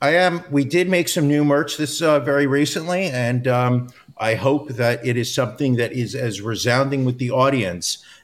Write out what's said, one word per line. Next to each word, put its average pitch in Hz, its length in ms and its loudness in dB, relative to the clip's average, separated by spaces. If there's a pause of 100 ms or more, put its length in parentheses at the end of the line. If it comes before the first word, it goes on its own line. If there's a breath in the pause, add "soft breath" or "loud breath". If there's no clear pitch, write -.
I 139 80 2
am. 175 400 2
We 143 140 2
did 180 260 0
make 175 180 2
some 156 180 0
new 147 180 4
merch 147 340 0
this, 151 240 -4
uh, 151 180 4
very 143 260 2
recently, 160 580 0
and, 123 440 -2
um, 123 400 2 (300 loud breath)
I 110 160 0
hope 139 360 0
that 120 360 0
it 120 100 0
is 117 180 -2
something 127 420 0
that 117 160 0
is 120 220 -4
as 110 280 -6
resounding 123 640 0
with 123 120 -2
the 123 120 -4
audience 113 720 0 (200 loud breath)